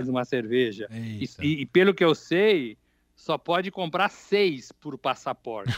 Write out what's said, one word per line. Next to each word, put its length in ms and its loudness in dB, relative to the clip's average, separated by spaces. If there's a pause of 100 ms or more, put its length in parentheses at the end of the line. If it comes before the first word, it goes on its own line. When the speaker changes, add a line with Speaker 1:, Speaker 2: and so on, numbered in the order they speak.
Speaker 1:
Eita. 40 -4
Speaker 2:
uma 140 -2
cerveja. 680 -2
E, 300 -10
Speaker 3:
Eita. 240 -8
Speaker 2:
e, 160 -2
e 40 -6
pelo 280 4
que 100 0
eu 120 4
sei, 600 0 (380)
só 220 -6
pode 340 -2
comprar 380 -2
seis 600 -2
por 260 -14
passaporte. 800 -6